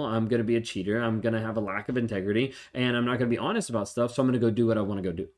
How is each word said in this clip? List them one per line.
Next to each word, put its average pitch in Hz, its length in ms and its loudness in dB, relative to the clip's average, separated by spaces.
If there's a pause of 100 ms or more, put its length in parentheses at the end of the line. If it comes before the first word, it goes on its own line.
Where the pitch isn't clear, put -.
I'm 110 220 0
gonna 117 160 2
be 117 120 2
a 117 40 2
cheater, 107 380 -2
I'm 113 220 0
gonna 110 200 0
have 110 160 -4
a 113 40 -2
lack 104 300 -4
of 127 80 0
integrity, 110 560 0 (180)
and 123 240 0
I'm 120 80 2
not 123 140 0
gonna 123 100 2
be 117 80 2
honest 175 320 -2
about 110 200 -2
stuff, 120 260 -2
so 139 80 2
I'm 131 60 4
gonna 123 100 2
go 113 120 4
do 113 180 2
what 110 100 2
I 104 40 2
wanna 98 200 -2
go 90 100 -2
do." 87 260 -6